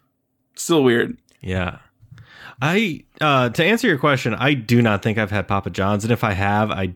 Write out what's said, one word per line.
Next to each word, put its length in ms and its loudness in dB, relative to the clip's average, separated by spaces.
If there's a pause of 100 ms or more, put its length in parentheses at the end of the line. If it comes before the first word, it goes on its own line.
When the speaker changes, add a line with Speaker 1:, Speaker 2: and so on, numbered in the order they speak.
(540)
Speaker 1:
Still 300 0
weird. 340 2 (240)
Speaker 2:
Yeah. 380 -4 (800)
I, 440 -2 (140)
uh, 300 2
to 160 0
answer 220 0
your 100 2
question, 380 0
I 180 0
do 300 2
not 180 2
think 160 -2
I've 140 -2
had 160 -2
Papa 240 -4
John's, 320 -2
and 100 0
if 100 -2
I 100 0
have, 360 0
I 260 -4